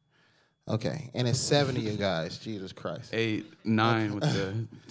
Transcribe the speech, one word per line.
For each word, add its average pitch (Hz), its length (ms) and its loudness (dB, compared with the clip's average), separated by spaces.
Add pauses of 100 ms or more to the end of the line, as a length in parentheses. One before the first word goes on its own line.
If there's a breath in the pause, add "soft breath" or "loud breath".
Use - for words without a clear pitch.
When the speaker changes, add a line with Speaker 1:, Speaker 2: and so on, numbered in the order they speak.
(680 soft breath)
Speaker 1:
Okay, - 460 -4
and 123 140 0
it's 117 100 2
seven 139 400 2
of 117 60 -2
you 104 120 -2
guys. 90 420 0
<laughs> - 20 -12
Jesus 98 340 -8
Christ. - 400 -8
Speaker 2:
Eight, 110 320 0 (180)
nine 110 520 4
with 101 80 -2
Speaker 1:
<laughs> 139 100 4
Speaker 2:
the 101 340 -2 (240)